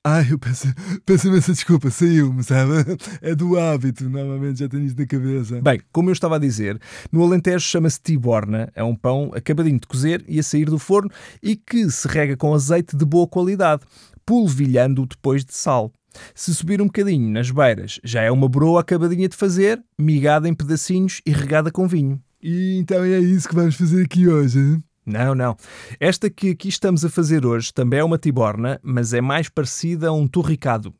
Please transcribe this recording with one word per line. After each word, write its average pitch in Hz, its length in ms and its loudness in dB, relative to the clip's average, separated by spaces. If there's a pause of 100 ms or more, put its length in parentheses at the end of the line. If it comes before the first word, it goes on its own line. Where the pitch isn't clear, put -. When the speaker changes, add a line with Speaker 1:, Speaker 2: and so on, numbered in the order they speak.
Speaker 1:
Ai, 151 300 2
eu 147 80 0
peço, 127 260 -6 (400)
peço 190 220 4
imensa 185 240 4
desculpa, 147 380 2
saiu-me, 143 520 2
sabe? 131 300 2 (500)
É 165 140 -2
do 175 240 0
hábito, 135 500 -2
normalmente 139 500 -6
já 139 100 -6
tenho 143 160 -4
isso 131 120 -4
na 139 80 -2
cabeça. 127 560 -4
Speaker 2:
Bem, 127 200 2 (100)
como 175 180 2
eu 185 40 2
estava 160 240 0
a - 20 0
dizer, 110 400 -2 (320)
no 160 100 4
Alentejo 175 440 2
chama-se 165 360 0
tiborna, 113 720 0
é - 80 -8
um 117 140 -2
pão 131 400 -2
acabadinho 151 420 0
de - 80 -4
cozer 156 400 -2
e 151 140 -4
a 151 40 -2
sair 151 220 0
do 156 140 0
forno 202 320 0 (320)
e 214 100 -2
que 214 380 0
se - 160 -6
rega 143 300 0
com 151 160 0
azeite 151 420 0
de 143 80 0
boa 170 240 2
qualidade, 180 560 0 (420)
polvilhando-o 135 800 2
depois 135 380 -2
de 131 100 -16
sal. 120 380 -2 (420)
Se - 220 -6
subir 190 260 -2
um 208 40 2
bocadinho 196 440 0
nas 117 220 -2
beiras, 117 500 0
já 117 200 -4
é 113 100 2
uma 135 160 4
broa 156 320 4
acabadinha 170 480 0
de 180 80 -6
fazer, 196 480 0 (160)
migada 151 480 2
em 170 60 0
pedacinhos 180 720 -2
e 156 60 0
regada 151 400 0
com 185 180 -2
vinho. 139 320 -2 (200)
Speaker 1:
E 185 380 -2
então 185 240 0
é 185 160 2
isso 180 300 2
que - 40 -4
vamos 165 220 2
fazer 180 300 2
aqui 180 240 4
hoje, 139 300 4
hein? 151 240 2 (260)
Speaker 2:
Não, 120 240 0
não. 123 240 -2 (420)
Esta 185 300 0
que 196 220 -2
aqui 180 180 -6
estamos 185 340 0
a 170 60 -2
fazer 156 340 0
hoje 117 300 -2
também 127 260 0
é 151 40 0
uma 165 160 0
tiborna, 120 640 -2
mas 120 280 -2
é 120 80 0
mais 139 300 -2
parecida 165 600 -4
a - 20 0
um 151 160 0
torricado. 131 720 -2